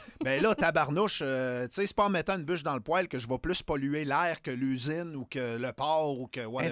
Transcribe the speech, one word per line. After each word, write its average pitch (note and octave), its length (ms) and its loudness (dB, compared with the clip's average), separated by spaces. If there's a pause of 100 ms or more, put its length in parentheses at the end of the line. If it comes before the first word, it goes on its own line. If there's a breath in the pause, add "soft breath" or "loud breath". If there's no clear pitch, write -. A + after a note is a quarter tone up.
<laughs> - 140 -10
ben C3+ 180 2
là, G#3+ 140 6
tabarnouche, E3 680 2
euh, B2+ 460 -2
tu - 60 -10
sais, G3+ 140 0
c'est - 80 -2
pas G#3 100 4
en G3+ 40 4
mettant F#3+ 280 0
une D#3 80 -6
bûche D#3+ 180 -2
dans D3+ 100 0
le B2+ 60 -2
poêle E3+ 300 0
que C3 100 -4
je A2+ 80 -8
vais B2+ 100 0
plus E3+ 240 0
polluer D3 440 -2
l'air D#3 360 0
que C#3+ 100 -6
l'usine C3+ 680 0
ou B2 80 -6
que A#2+ 320 -4
le B2 160 -4
port D3+ 480 2
ou B2 60 -8
que B2 180 -8
whatever, B2+ 260 -2